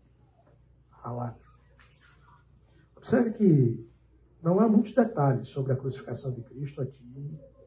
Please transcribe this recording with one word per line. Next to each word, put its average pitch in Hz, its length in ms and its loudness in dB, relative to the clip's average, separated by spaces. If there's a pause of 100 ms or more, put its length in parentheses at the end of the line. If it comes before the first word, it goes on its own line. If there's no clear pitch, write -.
(1000)
falar. 120 380 -10 (1600)
Observe 233 380 0
que 147 540 4 (540)
não 175 160 2
há 226 100 6
muitos 208 240 4
detalhes 147 540 2
sobre 135 260 -4
a 123 40 0
crucificação 127 560 -8
de 117 100 -10
Cristo 139 400 -10
aqui 135 560 -12 (280)